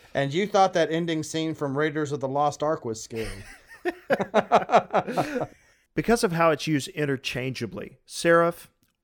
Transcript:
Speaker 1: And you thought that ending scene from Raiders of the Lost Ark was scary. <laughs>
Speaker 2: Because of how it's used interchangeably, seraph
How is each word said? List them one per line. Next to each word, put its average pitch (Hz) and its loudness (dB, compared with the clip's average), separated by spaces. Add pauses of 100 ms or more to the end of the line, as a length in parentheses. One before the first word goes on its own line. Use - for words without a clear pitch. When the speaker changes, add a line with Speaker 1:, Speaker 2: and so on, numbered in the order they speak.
(140)
Speaker 1:
And 139 0
you 190 2
thought 190 4
that 160 2
ending 165 -2
scene 160 -4
from 139 -4
Raiders 151 -2
of 143 -4
the 135 -4
Lost 143 0
Ark 156 -2
was 113 -6
scary. 113 -8 (560)
<laughs> 254 0 (460)
Speaker 2:
Because 226 2
of 202 0
how 165 4
it's 147 -2
used 147 0
interchangeably, 131 -6
seraph 170 2 (320)